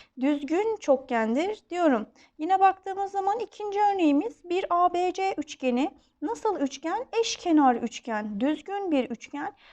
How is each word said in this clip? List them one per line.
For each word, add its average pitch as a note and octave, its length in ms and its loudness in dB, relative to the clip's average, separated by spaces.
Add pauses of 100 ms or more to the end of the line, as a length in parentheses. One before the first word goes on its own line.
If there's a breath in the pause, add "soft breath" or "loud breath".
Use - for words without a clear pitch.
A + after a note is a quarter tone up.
(200 loud breath)
Düzgün D4+ 560 0
çokgendir C4+ 960 0
diyorum. D4+ 380 2 (300 soft breath)
Yine F#4 220 0
baktığımız F#4+ 520 0
zaman G4 280 -2
ikinci G#4 420 -6
örneğimiz F4 680 2
bir F#4 200 -2
A F4 240 4
B F4+ 200 0
C F#4+ 240 -2
üçgeni. C4+ 540 -2 (300 soft breath)
Nasıl G4+ 380 -2
üçgen? E4 460 -4 (160)
Eşkenar D4+ 540 4
üçgen, A3 640 -6
düzgün E4+ 520 -2
bir C4 180 0
üçgen. D4 460 -10 (180 soft breath)